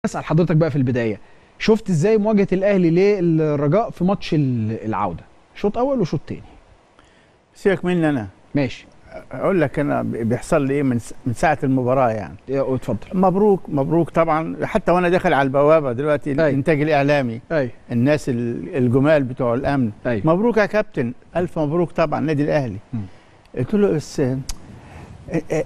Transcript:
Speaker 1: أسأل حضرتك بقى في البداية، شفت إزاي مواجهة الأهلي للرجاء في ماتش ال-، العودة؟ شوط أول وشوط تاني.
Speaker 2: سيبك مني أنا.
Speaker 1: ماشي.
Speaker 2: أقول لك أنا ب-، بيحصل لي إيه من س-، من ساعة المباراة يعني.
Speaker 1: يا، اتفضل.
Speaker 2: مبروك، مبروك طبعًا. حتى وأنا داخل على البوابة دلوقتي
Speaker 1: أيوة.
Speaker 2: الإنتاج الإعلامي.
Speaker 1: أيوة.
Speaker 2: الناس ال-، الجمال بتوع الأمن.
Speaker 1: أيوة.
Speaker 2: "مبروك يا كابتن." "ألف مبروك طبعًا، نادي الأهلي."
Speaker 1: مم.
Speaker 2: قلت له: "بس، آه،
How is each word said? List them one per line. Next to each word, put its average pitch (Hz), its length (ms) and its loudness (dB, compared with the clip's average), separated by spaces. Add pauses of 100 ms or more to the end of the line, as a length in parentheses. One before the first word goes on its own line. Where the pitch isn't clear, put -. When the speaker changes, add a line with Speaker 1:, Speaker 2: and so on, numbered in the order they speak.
Speaker 1:
أسأل 160 200 -6
حضرتك 160 320 2
بقى 156 140 2
في 151 60 -4
البداية، 120 440 0 (380)
شفت 214 320 2
إزاي 196 280 4
مواجهة 202 340 2
الأهلي 190 380 2 (300)
للرجاء 156 680 2
في - 140 -4
ماتش 190 300 0
ال-، 117 500 0
العودة؟ 95 400 -4 (300)
شوط 208 240 -2
أول 262 220 0
وشوط 165 260 -2
تاني. - 160 -12 (1120)
Speaker 2:
سيبك 196 300 0
مني 175 240 2
أنا. 123 180 -2 (280)
Speaker 1:
ماشي. 139 320 -2 (460)
Speaker 2:
أقول 160 280 0
لك 143 180 -2
أنا 139 240 0
ب-، 113 80 -4
بيحصل 120 520 0
لي 135 120 0
إيه 147 80 0
من 123 160 0
س-، - 160 -10 (120)
من 123 60 -2
ساعة 156 320 0
المباراة 131 460 2
يعني. 92 240 -8 (140)
Speaker 1:
يا، 131 260 -2
اتفضل. 117 240 -4 (160)
Speaker 2:
مبروك، 190 540 2
مبروك 156 420 0
طبعًا. 160 560 0
حتى 190 260 0
وأنا 180 160 2
داخل 175 240 2
على 139 140 2
البوابة 143 460 4
دلوقتي 147 380 -2
Speaker 1:
أيوة. 151 180 2
Speaker 2:
الإنتاج 139 340 0
الإعلامي. 143 580 0 (120)
Speaker 1:
أيوة. 135 180 -2 (220)
Speaker 2:
الناس 135 360 2
ال-، 131 480 -4
الجمال 135 480 4
بتوع 120 300 -2
الأمن. 139 360 0 (160)
Speaker 1:
أيوة. 117 200 -2
Speaker 2:
"مبروك 202 300 2
يا 208 100 2
كابتن." 156 460 -2 (240)
"ألف 170 220 -4
مبروك 160 340 -2
طبعًا، 151 280 -2
نادي 143 220 0
الأهلي." 147 340 0 (160)
Speaker 1:
مم. 117 80 -6 (580)
Speaker 2:
قلت 127 160 -2
له: 202 160 4
"بس، 160 300 -4
آه، - 1500 -6